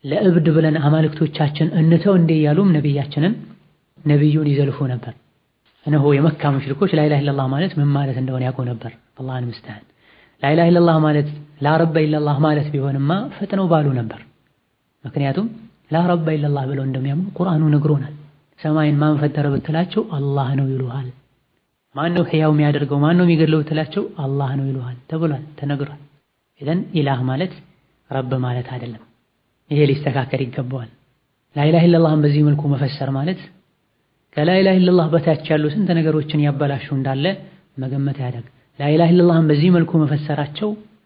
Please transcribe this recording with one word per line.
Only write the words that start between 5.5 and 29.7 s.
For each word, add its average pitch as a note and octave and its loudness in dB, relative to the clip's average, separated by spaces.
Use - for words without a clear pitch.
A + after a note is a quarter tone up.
እነሆ C#3+ 2
የመካ C#3+ 2
ሙሽሪኮች C#3 -2
ላ D#3 2
ኢላሃ D3+ 2
ኢለላህ C#3 -2
ማለት D3+ -2
ምን C#3+ 0
ማለት C#3 -2
እንደሆነ C3 -4
ያውቁ B2+ -6
ነበር። A#2+ -8
አላህን B2+ -10
ምስተዓን። G#2+ -14
ላ C#3 2
ኢላሃ E3 4
ኢለላህ E3+ 4
ማለት D3+ 2
ላ D3 2
ረበ D#3+ 2
ኢለላህ D3+ 0
ማለት D3+ 2
ቢሆንማ C#3 -2
ፈጥነው G3 -4
ባሉ D#3+ 2
ነበር። A#2 -6
ምክንያቱም C#3 -4
ላ D#3 0
ረበ F3 0
ኢለላህ D3 -2
ብለው C3+ -4
እንደሚያምኑ C3+ -4
ቁርአኑ F3 -2
ነግሮናል። D3 0
ሰማይን D3+ 0
ማን D3+ 2
ፈጠረ D3 0
ብትላቸው D#3+ -2
አላህ C#3 -2
ነው C3+ 0
ይሉሃል። B2+ -6
ማን D#3+ -4
ነው F3 0
ሕያው D#3 0
የሚያደርገው D3 0
ማን D#3 2
ነው F3+ 4
የሚገድለው D#3+ 2
ብትላቸው D#3 -4
አላህ C#3 -4
ነው C#3 -4
ይሉሃል B2 -8
ተብሏል፣ D#3+ -4
ተነግሯል። C#3+ -8
ኢዘን D#3 -4
ኢላህ C#3 0
ማለት C3+ -4
ረብ C3 -6
ማለት B2 -4
አይደለም። A#2+ -12